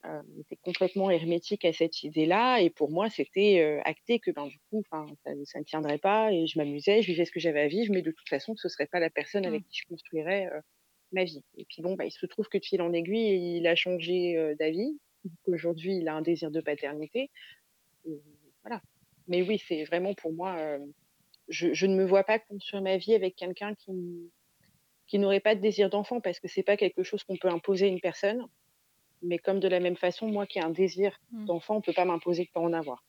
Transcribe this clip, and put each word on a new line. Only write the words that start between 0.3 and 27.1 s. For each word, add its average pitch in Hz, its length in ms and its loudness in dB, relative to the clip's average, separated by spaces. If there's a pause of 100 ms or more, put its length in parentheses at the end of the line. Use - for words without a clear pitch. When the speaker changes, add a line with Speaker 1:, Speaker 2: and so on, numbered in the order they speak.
Speaker 1:
était - 180 -14
complètement 190 540 0
hermétique 170 540 0
à 165 80 4
cette 165 300 0
idée-là 175 580 2
et 170 80 6
pour 147 220 -2
moi, 196 180 0
c'était, 202 520 4
heu, 151 240 4
acté 220 340 -2
que, - 120 -2
ben, 147 160 -6
du - 120 -16 (100)
coup, 214 200 -2
enfin, 156 160 -6 (200)
ça, 147 60 -8 (140)
ça - 140 -12
ne 151 40 -6
tiendrait 151 360 -2
pas 214 340 2
et 165 140 2
je 156 120 -4
m'amusais, 147 420 2
je 196 100 2
vivais 170 140 2
ce - 60 -14
que 170 80 -6
j'avais 156 220 2
à 147 60 4
vivre, 208 260 0
mais 185 80 2
de 160 100 -2
toute - 180 -14
façon, 190 260 -4
ce 185 140 -6
serait - 180 -4
pas 180 120 -2
la 165 100 2
personne 185 360 -2
Speaker 2:
Mmh. - 20 -2
Speaker 1:
avec 160 200 -4
qui - 140 -10
je - 80 -14
construirais, 175 580 -4
heu, 156 140 -8 (500)
ma 185 120 2
vie 160 200 -6 (120)
et - 100 -16
puis - 160 -16
bon, 180 140 -2
bah, - 100 -4
il - 60 -4
se - 140 -8
trouve 208 240 -4
que 202 80 -2
de - 80 -2
fil 180 160 0
en 170 120 0
aiguille, 175 640 0
il 170 100 2
a 170 80 6
changé, 175 600 0
heu, 156 220 0
d'avis. 190 400 0 (240)
Donc 170 100 -10 (140)
aujourd'hui, 170 500 -2
il 165 100 -2
a 156 80 -2
un 156 60 -2
désir 160 300 0
de 160 100 -2
paternité 151 680 -4 (760)
et 151 160 -10 (420)
voilà. 226 180 -10 (460)
Mais 175 160 2
oui, 202 160 2
c'est 156 260 -4
vraiment 185 300 0
pour 160 180 -6
moi, 175 280 -6
heu, 147 320 -6 (560)
je, 165 240 0
je 180 140 2
ne 190 80 4
me 190 100 4
vois 190 200 6
pas 220 140 2
construire 202 440 -10
ma 190 140 2
vie 208 180 2
avec 185 200 2
quelqu'un 202 400 -8
qui, 175 560 -10 (760)
qui 202 120 0
n'aurait 196 220 4
pas 220 140 4
de 196 60 -6
désir 202 280 4
d'enfant 208 320 -2
parce 180 180 -6
que - 80 -12
c'est 190 160 -2
pas 202 140 4
quelque 185 260 0
chose 208 220 -6